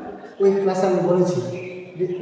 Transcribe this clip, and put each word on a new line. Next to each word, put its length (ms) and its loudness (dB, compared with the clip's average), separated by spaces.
ওই 80 6
ক্লাসে 280 2
আমি 200 2
বলেছি 300 4
যে 80 -2